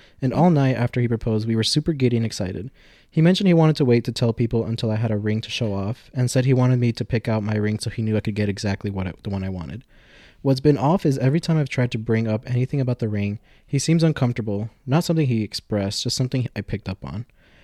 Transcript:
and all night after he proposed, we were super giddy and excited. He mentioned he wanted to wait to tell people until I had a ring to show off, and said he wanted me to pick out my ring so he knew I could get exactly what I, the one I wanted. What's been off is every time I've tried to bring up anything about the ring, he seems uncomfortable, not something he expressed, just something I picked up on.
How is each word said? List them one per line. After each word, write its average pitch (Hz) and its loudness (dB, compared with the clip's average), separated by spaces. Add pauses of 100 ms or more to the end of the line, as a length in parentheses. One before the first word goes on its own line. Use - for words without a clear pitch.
(220)
and 127 0
all 170 4
night 139 4
after 123 0
he 120 2
proposed, 110 0
we 113 0
were 110 2
super 151 0
giddy 127 2
and 113 0
excited. 98 -8 (400)
He - 0
mentioned 185 4
he 175 6
wanted 156 6
to 151 2
wait 120 4
to 123 -4
tell 117 0
people 113 0
until 113 -4
I 107 -2
had 110 -2
a 107 0
ring 107 -2
to - -10
show 110 -4
off, 98 -6
and 127 0
said 127 2
he 135 4
wanted 127 4
me 120 2
to 113 -6
pick 110 -4
out 110 0
my 107 -2
ring 107 0
so 110 -6
he 113 -6
knew 110 0
I 104 0
could 101 -4
get 104 0
exactly 101 -4
what 95 -4
I, - -8 (120)
the 104 -6
one 98 -4
I 95 -4
wanted. 90 -10 (600)
What's 135 2
been 143 4
off 156 2
is 135 2
every 135 2
time 160 0
I've 147 0
tried 123 -2
to 120 -4
bring 113 0
up 110 -2
anything 127 -2
about 123 -2
the 117 -2
ring, 101 -4 (260)
he 143 -2
seems 160 2
uncomfortable, 113 -2 (160)
not 139 2
something 160 0
he 113 0
expressed, 101 -4
just 123 -4
something 127 -2
I - -6
picked - -8
up 95 -8
on. 82 -10 (380)